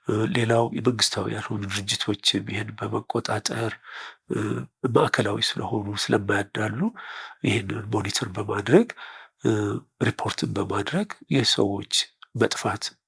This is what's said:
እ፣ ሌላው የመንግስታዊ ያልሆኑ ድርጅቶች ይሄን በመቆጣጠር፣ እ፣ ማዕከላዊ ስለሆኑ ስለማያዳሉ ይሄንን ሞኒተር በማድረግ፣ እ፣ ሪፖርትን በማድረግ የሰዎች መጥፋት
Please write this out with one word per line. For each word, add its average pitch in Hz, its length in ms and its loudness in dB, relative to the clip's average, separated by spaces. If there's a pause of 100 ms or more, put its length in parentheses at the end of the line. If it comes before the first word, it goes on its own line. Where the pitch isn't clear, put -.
እ፣ - 120 -2 (160)
ሌላው 117 440 4
የመንግስታዊ 110 580 0
ያልሆኑ 107 320 -4
ድርጅቶች 98 600 -4 (200)
ይሄን 101 320 -6
በመቆጣጠር፣ 110 960 -2 (560)
እ፣ - 100 0 (500)
ማዕከላዊ 117 540 2
ስለሆኑ - 440 -2 (120)
ስለማያዳሉ 107 800 0 (640)
ይሄንን 104 460 0
ሞኒተር 104 420 -2
በማድረግ፣ 110 580 4 (540)
እ፣ 117 100 4 (500)
ሪፖርትን - 500 -2
በማድረግ 101 560 -2 (220)
የሰዎች 104 640 2 (400)
መጥፋት 110 500 0 (240)